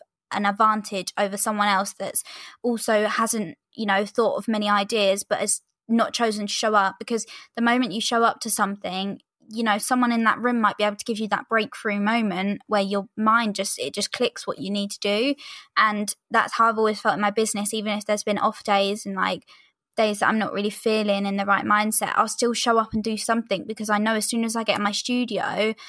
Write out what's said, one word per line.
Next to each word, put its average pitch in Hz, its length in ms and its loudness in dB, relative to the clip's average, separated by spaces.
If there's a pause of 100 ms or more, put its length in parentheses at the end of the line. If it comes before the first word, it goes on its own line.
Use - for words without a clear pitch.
(320)
an 202 140 -2
advantage 202 720 2
over 202 200 0
someone 208 300 0
else 202 260 2
that's - 300 -4 (400)
also 220 440 2
hasn't, 220 500 -2 (160)
you 220 120 -6
know, 196 200 2
thought 214 320 0
of 202 100 -4
many 208 220 0
ideas 202 540 2
but - 160 -2
has - 220 -2 (280)
not 226 240 2
chosen 214 340 -2
to 208 60 -6
show 220 200 0
up." 196 260 4
Because 220 260 -4 (300)
the 233 60 -4
moment 240 300 2
you 214 80 -4
show 233 240 2
up - 180 2
to 226 80 -6
something, 196 720 -2 (340)
you 226 100 -4
know, 208 140 2
someone 247 360 2
in 226 100 2
that 220 160 4
room 240 220 2
might 208 160 2
be 208 80 2
able 208 100 0
to - 80 -12
give 214 160 -4
you 220 80 -2
that 202 220 -2
breakthrough 214 500 -2
moment 202 680 0
where 208 140 2
your 196 360 -2
mind 220 360 2
just, 196 260 -4
it 131 140 -6
just - 200 -4
clicks - 340 -2
what - 120 -6
you 190 120 -4
need 202 200 -2
to - 80 -10
do. 226 360 2 (400)
And 208 400 0 (140)
that's 220 240 2
how 226 160 4
I've 214 80 0
always 214 240 2
felt 202 140 0
in 196 60 -4
my 208 100 2
business, 214 420 -2
even 214 180 -4
if 208 140 -4
there's 208 180 -2
been 208 140 0
off - 260 -2
days 202 420 0
and, 196 80 -6
like, 185 300 -2 (540)
days 214 220 2
that - 100 2
I'm 220 100 2
not 196 140 -2
really 208 160 -2
feeling 208 560 0
in 196 100 -2
the 196 100 -2
right 202 200 0
mindset, 214 500 2
I'll 220 140 2
still 240 240 0
show 226 240 2
up 220 160 0
and 214 100 -2
do 214 140 -2
something, 226 500 -2
because 214 220 -6
I 208 80 2
know 214 180 2
as 214 100 0
soon 233 200 -2
as 226 100 -4
I 226 80 0
get 208 140 2
in 208 60 0
my 208 100 0
studio, 220 800 -2 (160)